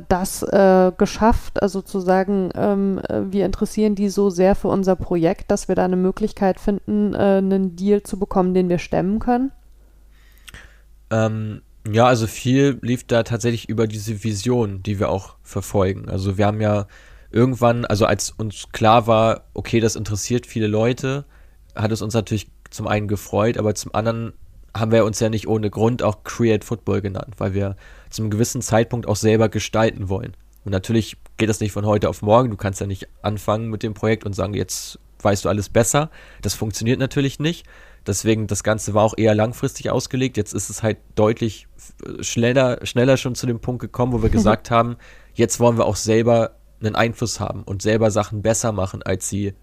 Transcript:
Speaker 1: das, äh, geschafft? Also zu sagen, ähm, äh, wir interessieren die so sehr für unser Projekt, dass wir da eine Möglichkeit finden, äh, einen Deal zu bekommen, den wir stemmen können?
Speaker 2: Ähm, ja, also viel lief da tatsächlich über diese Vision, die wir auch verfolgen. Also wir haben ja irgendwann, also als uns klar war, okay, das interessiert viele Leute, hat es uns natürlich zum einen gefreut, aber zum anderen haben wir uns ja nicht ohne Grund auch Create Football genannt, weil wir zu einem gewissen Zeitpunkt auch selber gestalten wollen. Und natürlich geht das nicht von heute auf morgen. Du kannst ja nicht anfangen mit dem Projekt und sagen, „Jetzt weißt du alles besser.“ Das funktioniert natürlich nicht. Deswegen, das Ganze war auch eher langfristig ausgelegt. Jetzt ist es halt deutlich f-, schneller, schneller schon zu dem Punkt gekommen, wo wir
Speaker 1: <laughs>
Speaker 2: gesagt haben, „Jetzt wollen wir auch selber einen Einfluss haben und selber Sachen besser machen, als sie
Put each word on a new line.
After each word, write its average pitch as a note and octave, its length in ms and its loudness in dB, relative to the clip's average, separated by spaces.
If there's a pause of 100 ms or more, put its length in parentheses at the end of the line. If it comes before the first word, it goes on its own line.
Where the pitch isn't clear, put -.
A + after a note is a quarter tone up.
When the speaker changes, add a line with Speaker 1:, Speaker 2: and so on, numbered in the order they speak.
Speaker 1:
das, F#3 340 -2
äh, F#3+ 540 6
geschafft? - 640 2
Also G3 200 0
zu - 200 -6
sagen, F#3 540 2
ähm, G3 520 0
äh, G#3+ 140 -2 (100)
wir F#3+ 140 2
interessieren G#3+ 500 0
die G3+ 140 0
so G3+ 200 2
sehr F#3 260 4
für - 140 -2
unser F#3+ 260 2
Projekt, F3 560 0
dass G3+ 160 -2
wir F#3+ 80 0
da F3+ 80 2
eine F#3 140 0
Möglichkeit F#3+ 640 0
finden, G#3 520 0
äh, - 40 -4
einen F#3+ 580 2
Deal G3+ 280 2
zu - 140 -8
bekommen, F#3 360 0
den F#3 160 2
wir F3 100 2
stemmen F3+ 400 -2
können? B3 320 0 (1600)
Speaker 2:
Ähm, A2 520 -2 (260)
ja, A2 200 6
also A2+ 200 4
viel C3 540 2
lief A#2+ 240 -2
da A#2 180 2
tatsächlich A#2 460 -2
über A2+ 180 0
diese G#2+ 360 -6
Vision, G#2+ 580 -2
die G2+ 180 -2
wir G2 100 0
auch F#2+ 340 -4
verfolgen. G2 640 -2
Also F#2+ 280 -2
wir G2+ 100 2
haben G#2+ 140 -2
ja G#2 260 0 (440)
irgendwann, A#2+ 540 2
also G2+ 200 2
als - 260 0
uns - 400 -10
klar A2+ 340 4
war, A2+ 380 2 (100)
okay, A2+ 260 0
das A2 160 0
interessiert G#2+ 520 -4
viele A2 200 -2
Leute, B2+ 580 -2 (500)
hat G#2+ 160 -2
es A2 100 -4
uns G#2 120 -6
natürlich A2 360 -2 (200)
zum - 180 -8
einen G#2 200 0
gefreut, G#2 500 0
aber G#2 180 0
zum - 180 -12
anderen A2+ 400 -2 (420)
haben A2+ 160 0
wir A2+ 140 6
uns G#2+ 140 -2
ja A2 100 2
nicht A2 180 -4
ohne G#2+ 220 0
Grund A2+ 340 0
auch G2 200 0
Create A2 420 0
Football G2+ 360 -4
genannt, G2 360 -8
weil G2+ 160 -2
wir G2 220 -2 (340)
zu - 140 -8
einem A2 80 -2
gewissen A2+ 300 -2
Zeitpunkt A2+ 460 0
auch G#2 80 0
selber A2 320 4
gestalten A2 600 -2
wollen. F#2+ 260 -6 (300)
Und G2+ 60 -8
natürlich G#2+ 460 0 (200)
geht A2 100 0
das A2 120 0
nicht G#2+ 120 -2
von G2+ 140 -4
heute G#2 240 2
auf E2+ 120 -8
morgen. A#2 280 4
Du G#2 80 -6
kannst G2 240 -4
ja G2 60 -6
nicht G2 200 -8 (140)
anfangen G#2+ 480 -2
mit G#2+ 140 -8
dem A2 100 -2
Projekt A2 320 -2
und G2+ 80 -6
sagen, F#2+ 200 -4
„Jetzt - 460 -8 (220)
weißt G2+ 240 2
du - 40 0
alles G2+ 200 -2
besser.“ C#3+ 400 2 (320)
Das G2+ 140 -4
funktioniert A2+ 440 -2
natürlich C#3 400 -2
nicht. D#3+ 260 -4 (400)
Deswegen, G#2+ 420 0
das G2+ 160 -4
Ganze G#2+ 300 -2
war G#2 100 4
auch A2 140 2
eher G#2+ 160 4
langfristig G#2+ 580 -2
ausgelegt. B2+ 440 -2
Jetzt - 180 -4
ist - 160 -6
es - 140 -12
halt G#2+ 140 0 (180)
deutlich G#2+ 520 0 (100)
f-, - 480 -14
schneller, B2 600 0
schneller C3 300 4
schon B2 200 -2
zu - 120 -6
dem A#2 140 -2
Punkt B2+ 200 -6
gekommen, B2 300 -2
wo A#2 120 0
wir A2 60 4
Speaker 1:
<laughs> - 0 -
Speaker 2:
gesagt A2 420 2
haben, A#2 260 2 (380)
„Jetzt - 260 0
wollen A#2+ 160 4
wir A2 80 2
auch G#2+ 100 0
selber A2+ 560 2 (300)
einen G#2 140 -2
Einfluss A2+ 440 -2
haben G2+ 240 -6
und G2 180 -8
selber G#2+ 300 2
Sachen G#2 300 -2
besser A2 320 0
machen, F#2+ 300 -6
als F#2+ 260 -4
sie G2 340 -4